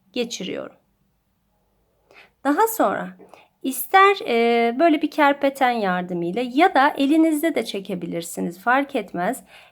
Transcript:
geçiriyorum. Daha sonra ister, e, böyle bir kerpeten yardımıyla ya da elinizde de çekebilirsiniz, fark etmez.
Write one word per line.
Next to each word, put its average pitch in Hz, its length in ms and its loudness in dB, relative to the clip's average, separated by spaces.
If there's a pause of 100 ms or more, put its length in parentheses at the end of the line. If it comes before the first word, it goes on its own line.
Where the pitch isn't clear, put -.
(140)
geçiriyorum. - 680 -8 (1600)
Daha 320 240 2
sonra 208 420 -2 (540)
ister, 381 540 2 (100)
e, 233 520 2
böyle 311 220 4
bir 294 100 -4
kerpeten 277 600 2
yardımıyla 180 680 -2 (120)
ya 349 220 4
da 277 220 4
elinizde 311 580 2
de 233 100 -2
çekebilirsiniz, 180 920 -8
fark 277 360 0
etmez. 208 480 -4 (280)